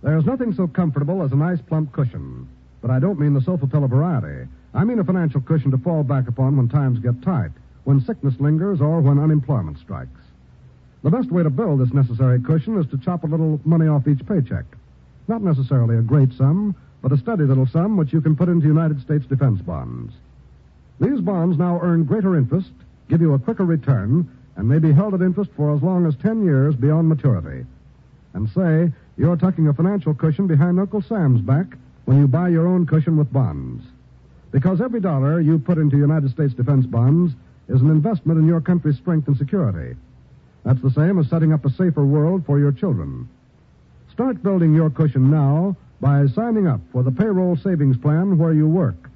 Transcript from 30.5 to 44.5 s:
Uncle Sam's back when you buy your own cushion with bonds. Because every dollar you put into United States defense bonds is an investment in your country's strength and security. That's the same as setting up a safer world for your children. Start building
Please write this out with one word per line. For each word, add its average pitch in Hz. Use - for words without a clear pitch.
Uncle 196
Sam's 143
back 131
when 131
you 143
buy 170
your 165
own 180
cushion 160
with 147
bonds. 73
Because 170
every 240
dollar 156
you 160
put 175
into 147
United 143
States 139
defense 127
bonds 139
is 131
an 139
investment 160
in 156
your 165
country's 151
strength 160
and 139
security. 95
That's 131
the 135
same 165
as 139
setting 160
up 151
a 139
safer 156
world 151
for 143
your 143
children. 73
Start 240
building 170